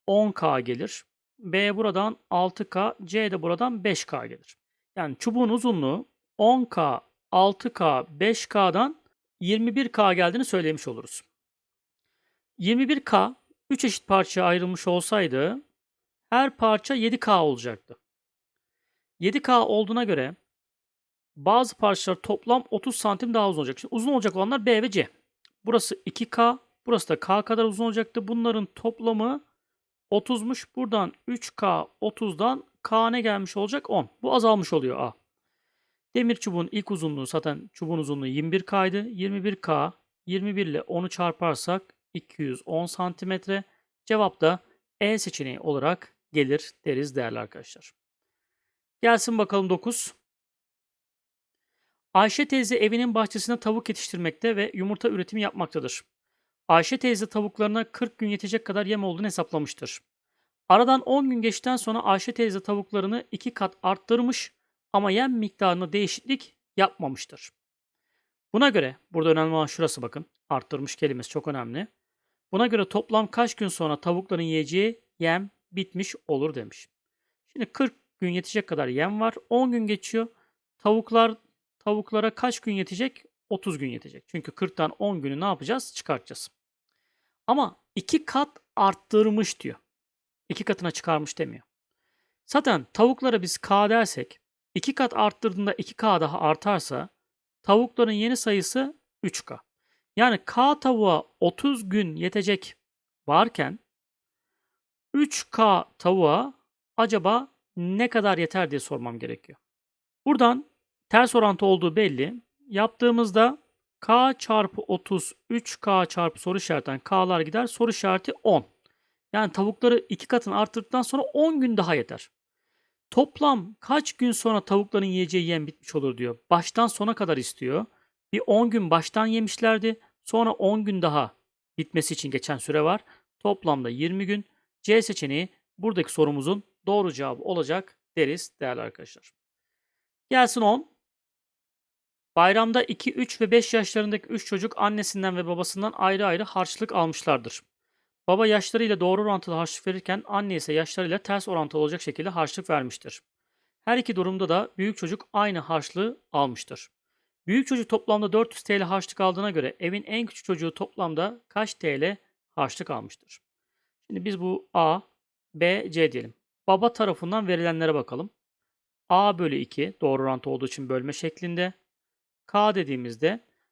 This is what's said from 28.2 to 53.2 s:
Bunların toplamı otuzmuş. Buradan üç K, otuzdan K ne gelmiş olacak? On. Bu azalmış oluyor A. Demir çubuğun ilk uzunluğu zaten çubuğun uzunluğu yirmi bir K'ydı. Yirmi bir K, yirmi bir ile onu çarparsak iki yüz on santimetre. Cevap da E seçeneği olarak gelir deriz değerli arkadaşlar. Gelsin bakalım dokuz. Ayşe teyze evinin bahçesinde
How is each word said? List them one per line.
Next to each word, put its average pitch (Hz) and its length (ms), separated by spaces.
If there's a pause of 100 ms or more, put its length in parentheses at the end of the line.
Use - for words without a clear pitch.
Bunların 226 460
toplamı 226 680 (640)
otuzmuş. 220 640
Buradan 214 360 (140)
üç 247 300
K, 180 320 (120)
otuzdan 220 640 (180)
K 226 280
ne 240 100
gelmiş 202 360
olacak? 214 340
On. 165 180 (140)
Bu 262 120
azalmış 220 380
oluyor 131 280
A. 123 120 (1040)
Demir 240 200
çubuğun 175 360
ilk 202 180
uzunluğu 156 360
zaten 156 460
çubuğun 165 260
uzunluğu 139 280
yirmi 151 260
bir 185 100
K'ydı. 196 460
Yirmi 196 360
bir 196 120
K, 156 360 (340)
yirmi 190 300
bir 196 100
ile 156 160
onu 175 260
çarparsak 175 840 (200)
iki - 280
yüz 127 240
on 170 200
santimetre. 185 800 (420)
Cevap 214 340
da 170 240 (360)
E 208 180
seçeneği - 420
olarak 151 560 (160)
gelir 147 420 (100)
deriz 139 320
değerli 117 220
arkadaşlar. - 540 (1080)
Gelsin 233 360
bakalım 196 320
dokuz. - 440 (2000)
Ayşe 214 340
teyze 247 280
evinin 233 380
bahçesinde 220 460